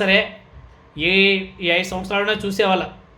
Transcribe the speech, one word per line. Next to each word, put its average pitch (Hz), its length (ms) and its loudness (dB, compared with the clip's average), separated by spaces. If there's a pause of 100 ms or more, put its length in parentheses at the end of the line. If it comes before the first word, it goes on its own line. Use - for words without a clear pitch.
సరే 196 180 4 (920)
ఈ, - 20 2 (500)
ఈ 175 160 -2
ఐదు 185 140 -2
సంవత్సరాలనే 202 540 -2
చూసేవాళ్ళ, 196 380 0 (340)